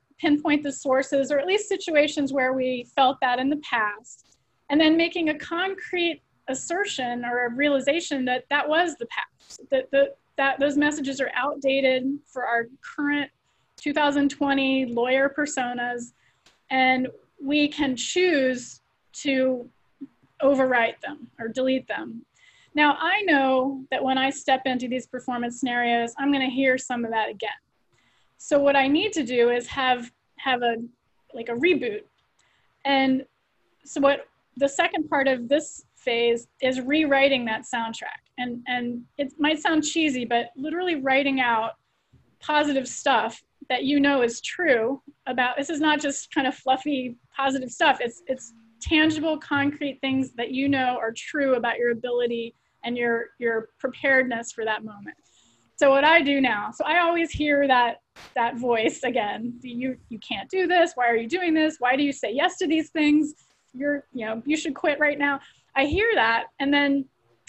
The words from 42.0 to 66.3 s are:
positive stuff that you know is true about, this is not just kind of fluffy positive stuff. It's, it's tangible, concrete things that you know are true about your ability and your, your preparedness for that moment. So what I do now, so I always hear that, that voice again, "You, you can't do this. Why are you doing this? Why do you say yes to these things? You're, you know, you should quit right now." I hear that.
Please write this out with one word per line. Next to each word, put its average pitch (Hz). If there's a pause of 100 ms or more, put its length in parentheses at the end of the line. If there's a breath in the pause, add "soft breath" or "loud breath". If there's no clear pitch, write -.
positive 294
stuff 233 (280)
that 262
you 285
know 277
is 240
true 269 (260)
about, 254
this 285
is 294
not 302
just 285
kind 262
of 285
fluffy 262 (220)
positive 269
stuff. 285
It's, 240
it's - (260)
tangible, 311
concrete 285
things 262
that 233
you 269
know 254
are 226
true 269
about 233
your 240
ability 233 (260)
and 240
your, 233 (120)
your 226 (100)
preparedness 254
for 226
that 220
moment. 208 (600)
So 285
what 269
I 330
do 277
now, 214
so 302
I 320
always 339
hear 285
that, 240 (320)
that 240
voice 233
again, 233
"You, 254 (140)
you 220
can't 208
do 370
this. 339
Why 247
are 233
you 233
doing 339
this? 311
Why 254
do 285
you 277
say 226
yes 285
to 359
these 320
things? 302 (380)
You're, 285
you 226
know, 226
you 302
should 311
quit 294
right 294
now." 285 (340 soft breath)
I 269
hear 359
that. 226 (160)